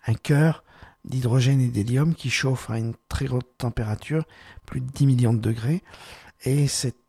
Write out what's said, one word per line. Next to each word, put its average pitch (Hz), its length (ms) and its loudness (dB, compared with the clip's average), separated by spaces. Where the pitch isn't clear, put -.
un 117 60 2
cœur 151 500 2
d'hydrogène 131 560 2
et 127 60 2
d'hélium 120 480 0
qui - 140 -6
chauffe 131 400 -2
à 117 80 -4
une 113 160 -4
très - 180 -4
haute 127 300 -4
température, 120 680 -4
plus - 160 -6
de 127 100 -8
dix 143 140 2
millions 123 280 4
de 117 60 2
degrés, 113 440 -2
et 139 220 2
c'est - 280 -4